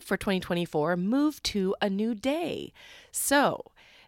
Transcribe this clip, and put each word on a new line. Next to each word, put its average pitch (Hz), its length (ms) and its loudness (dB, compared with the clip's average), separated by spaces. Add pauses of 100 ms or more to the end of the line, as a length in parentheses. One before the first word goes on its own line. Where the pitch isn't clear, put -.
for 202 100 -2
twenty 190 240 0
twenty-four, 170 560 0
move 262 480 0
to 190 380 0
a 208 80 2
new 214 260 -2
day. 262 560 -4 (400)
So, - 600 2 (360)